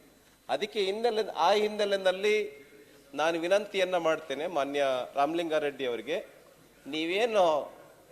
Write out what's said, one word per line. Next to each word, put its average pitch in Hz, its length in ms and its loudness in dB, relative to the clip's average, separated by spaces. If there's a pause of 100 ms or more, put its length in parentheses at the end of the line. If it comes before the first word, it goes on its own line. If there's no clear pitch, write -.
(500)
ಅದಕ್ಕೆ 202 340 -2
ಹಿನ್ನೆಲೆ, 214 480 0
ಆ 170 200 4
ಹಿನ್ನೆಲೆಯಲ್ಲಿ 208 1160 0 (460)
ನಾನು 165 260 0
ವಿನಂತಿಯನ್ನ 190 580 0
ಮಾಡ್ತೇನೆ 160 500 0
ಮಾನ್ಯ 143 360 0 (320)
ರಾಮಲಿಂಗಾರೆಡ್ಡಿ 147 720 0
ಅವರಿಗೆ, 123 400 -4 (640)
ನೀವೇನು 170 840 0 (380)